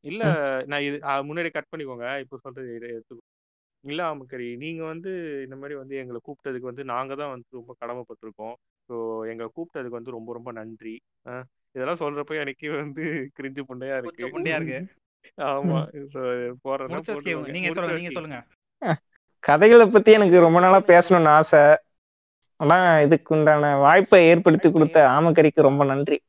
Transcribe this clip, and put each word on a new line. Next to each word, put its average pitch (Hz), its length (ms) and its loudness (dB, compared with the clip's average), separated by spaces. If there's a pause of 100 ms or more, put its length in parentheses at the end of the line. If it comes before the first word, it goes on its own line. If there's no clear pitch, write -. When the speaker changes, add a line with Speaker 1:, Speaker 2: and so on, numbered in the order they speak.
Speaker 1:
இல்ல, 196 240 -10
Speaker 2:
ம். 139 440 -4
Speaker 1:
நான் 143 140 -6
இது, 143 200 -8
ஆ, 139 200 -6
முன்னாடி 160 280 -10
கட் 156 160 -12 (100)
பண்ணிக்கோங்க. 131 440 -12
இப்ப 131 200 -20
சொல்றது 127 360 -18
இதை 120 140 -18
எடுத்துக்கோ-, 117 440 -20 (460)
இல்ல 156 340 -10
ஆமக்கரி, 127 420 -14
நீங்க 160 280 -14
வந்து 165 600 -14
இந்த 131 120 -20
மாதிரி 139 180 -16
வந்து 135 220 -16
எங்களை 123 280 -14
கூப்பிட்டதுக்கு 131 400 -14
வந்து 127 200 -14
நாங்க 131 300 -10
தான் 143 140 -12
வந்து 127 220 -18
ரொம்ப 123 260 -20 (100)
கடமைப்பட்டிருக்கோம். 113 680 -18 (320)
So 113 400 -12
எங்களை 113 300 -14
கூப்பிட்டதுக்கு 160 320 -16
வந்து 120 220 -16
ரொம்ப, 117 220 -18
ரொம்ப 120 200 -18
நன்றி. 113 480 -18 (260)
ஆ, 127 180 -16 (280)
இதெல்லாம் 135 240 -8
சொல்றப்ப 147 440 -10
எனக்கே 139 300 -12
வந்து 147 600 -10 (120)
கிரிஞ்சு 135 260 -14
புண்டையா 131 300 -12
இருக்கு. 123 320 -14
Speaker 3:
கொஞ்சம் - 0 -
புண்டையா 160 340 -8
இருக்கு. 170 300 -14 (420)
Speaker 1:
ஆமா. 143 540 -6
Speaker 2:
ம். 139 220 -18
Speaker 1:
So 135 100 -12
போடுறேன்னா 127 680 -8
Speaker 3:
முடிச்சோஸ்கி, 156 280 -12
Speaker 1:
போட்டுக்கோங்க. 151 340 -10
Speaker 3:
நீங்க 175 220 -8
சொல்லுங்க, 170 260 -6
நீங்க 175 100 -12
Speaker 1:
முடிச்சோஸ்கி. 165 40 -14
Speaker 3:
சொல்லுங்க. 151 340 -14 (360)
Speaker 2:
ஆ, 170 140 -2 (440)
கதைகளை 214 480 6
பத்தி 214 240 6
எனக்கு 190 280 6
ரொம்ப 170 200 6
நாளா 185 200 6
பேசணும்னு 175 460 4
ஆசை. 151 500 6 (800)
ஆனா 165 440 4
இதுக்கு 151 340 2
உண்டான 151 420 2
வாய்ப்பை 170 500 6
ஏற்படுத்தி 165 440 4
கொடுத்த 156 380 4
ஆமக்கரிக்கு 156 540 2
ரொம்ப 139 220 4
நன்றி. 139 440 -4